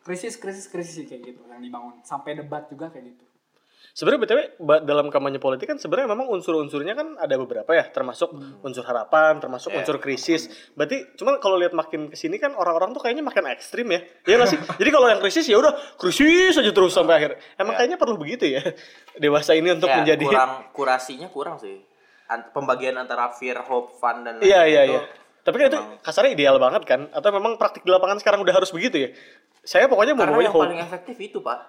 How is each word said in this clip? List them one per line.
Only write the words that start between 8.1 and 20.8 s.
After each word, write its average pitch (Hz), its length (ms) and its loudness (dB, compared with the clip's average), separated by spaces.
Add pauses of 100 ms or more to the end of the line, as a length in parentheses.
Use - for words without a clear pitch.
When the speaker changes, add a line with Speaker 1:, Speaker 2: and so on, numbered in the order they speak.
Speaker 1:
Hmm. 139 320 -20
Speaker 2:
unsur 127 240 -12
harapan, 151 500 2
termasuk 127 320 -10
Speaker 3:
Iya. 196 140 -4
Speaker 2:
unsur 151 160 -4
krisis. 139 480 -4 (260)
Berarti 147 440 -6
cuman 262 200 -2
kalau 196 200 0
lihat 175 160 0
makin 156 340 -6
kesini 165 320 -8
kan 277 160 -4
orang-orang 175 380 -2
tuh 262 80 -10
kayaknya 254 240 -4
makin 190 260 -4
ekstrim 226 380 -8
ya. 175 120 -2 (220)
Iya 185 140 4
nggak 240 120 6
sih? - 100 0 (120)
Speaker 1:
<laughs> - 100 -8
Speaker 2:
Jadi 240 100 2
kalau 277 180 6
yang 208 100 4
krisis 196 240 0
ya 208 140 4
udah 214 160 6 (240)
krisis 320 580 4
aja 233 160 2
terus 185 220 4
sampai 170 240 4
akhir. 147 140 2 (260)
Emang 202 180 -4
Speaker 3:
Iya. 190 80 -4
Speaker 2:
kayaknya 339 160 0
perlu 233 180 0
begitu 170 300 -4
ya 139 160 0 (300)
<laughs> - 260 -20
dewasa 147 340 2
ini 160 180 4
untuk 175 180 0
Speaker 3:
Ya, 135 100 4
Speaker 2:
menjadi 147 240 2
Speaker 3:
kurang, 131 300 2 (180)
kurasinya 131 580 -4